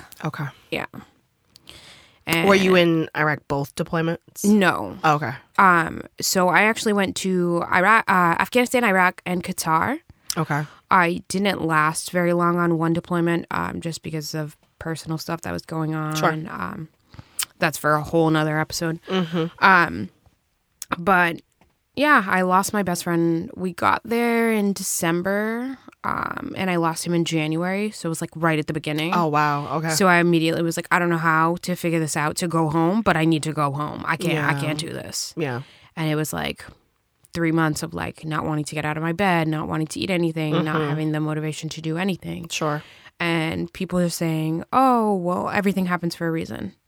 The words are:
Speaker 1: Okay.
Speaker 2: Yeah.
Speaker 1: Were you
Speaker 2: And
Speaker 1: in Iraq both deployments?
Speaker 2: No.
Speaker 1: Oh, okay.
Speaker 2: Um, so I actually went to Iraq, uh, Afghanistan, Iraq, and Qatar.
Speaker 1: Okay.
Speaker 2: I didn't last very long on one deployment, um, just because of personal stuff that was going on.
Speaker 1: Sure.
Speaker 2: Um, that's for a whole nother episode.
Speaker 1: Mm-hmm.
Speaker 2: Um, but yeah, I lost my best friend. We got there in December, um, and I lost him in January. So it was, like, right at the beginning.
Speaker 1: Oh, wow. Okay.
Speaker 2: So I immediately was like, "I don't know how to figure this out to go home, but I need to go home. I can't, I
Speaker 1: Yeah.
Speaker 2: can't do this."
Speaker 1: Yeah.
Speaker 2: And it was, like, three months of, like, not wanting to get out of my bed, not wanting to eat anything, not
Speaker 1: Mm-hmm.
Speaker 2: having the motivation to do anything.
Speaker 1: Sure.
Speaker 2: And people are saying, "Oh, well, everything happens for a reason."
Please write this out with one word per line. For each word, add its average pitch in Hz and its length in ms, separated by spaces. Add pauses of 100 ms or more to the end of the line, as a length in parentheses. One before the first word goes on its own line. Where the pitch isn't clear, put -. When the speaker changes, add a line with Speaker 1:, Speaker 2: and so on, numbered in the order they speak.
(240)
Speaker 1:
Okay. 151 220 (240)
Speaker 2:
Yeah. - 160 (1600)
Speaker 1:
Were 196 80
you 190 220
Speaker 2:
And 170 280
Speaker 1:
in 151 120
Iraq 151 320
both 139 260
deployments? 165 680
Speaker 2:
No. 185 600
Speaker 1:
Oh, 151 120
okay. 139 160 (260)
Speaker 2:
Um, 175 440 (180)
so 180 280
I 175 140
actually 220 320
went 190 220
to 175 460 (100)
Iraq, 196 360
uh, 180 300
Afghanistan, 240 440
Iraq, 185 440
and 175 180
Qatar. 185 560 (360)
Speaker 1:
Okay. 151 280 (260)
Speaker 2:
I 180 380
didn't 190 360
last 160 480
very 175 200
long 175 260
on 170 200
one 165 160
deployment, 170 560
um, - 300
just 165 220
because 156 320
of 151 220 (220)
personal 160 400
stuff 165 240
that - 100
was 170 120
going 160 300
on. 156 220
Speaker 1:
Sure. 156 160
Speaker 2:
Um, 160 560 (680)
that's 160 200
for 147 160
a 151 80
whole 160 280
nother 156 280
episode. 160 500
Speaker 1:
Mm-hmm. 170 380 (180)
Speaker 2:
Um, 175 440 (920)
but 175 420 (560)
yeah, 269 300
I 185 160
lost 185 300
my 208 100
best 175 220
friend. 170 500
We 180 180
got - 320
there 233 480
in 202 200
December, 202 1080 (240)
um, - 540
and 190 120
I 175 80
lost 165 300
him 175 80
in 170 100
January. 165 680
So - 160
it - 20
was, 160 100
like, 165 140
right 160 240
at 151 80
the 160 60
beginning. 156 420
Speaker 1:
Oh, 175 140
wow. 147 500
Okay. 160 120
Speaker 2:
So 160 180
I 175 100
immediately 165 440
was 165 140
like, 170 140
"I 180 80
don't 175 100
know 170 100
how 160 440
to 180 140
figure 165 240
this 156 160
out 151 220
to 180 100
go 165 200
home, 165 320
but 196 160
I 160 80
need 160 200
to 156 80
go 147 200
home. 147 340
I 160 100
can't, - 280
I 151 120
Speaker 1:
Yeah. 139 40
Speaker 2:
can't 151 180
do 160 140
this." - 440
Speaker 1:
Yeah. 135 260 (340)
Speaker 2:
And 156 140
it 151 60
was, 156 160
like, 151 320 (680)
three 165 200
months 156 300
of, 160 120
like, 165 300
not 156 200
wanting 151 200
to 147 100
get 151 100
out 151 120
of 156 60
my 165 100
bed, 170 360
not 156 200
wanting 156 200
to - 120
eat 190 100
anything, 160 420 (120)
not 156 120
Speaker 1:
Mm-hmm. 156 120
Speaker 2:
having 156 240
the 151 80
motivation 156 500
to - 100
do 160 160
anything. 170 540
Speaker 1:
Sure. 151 320 (380)
Speaker 2:
And 170 520
people 180 280
are 175 100
saying, 160 640
"Oh, 240 420
well, 185 340
everything 190 380
happens 175 300
for 170 100
a 165 60
reason." 170 420 (140)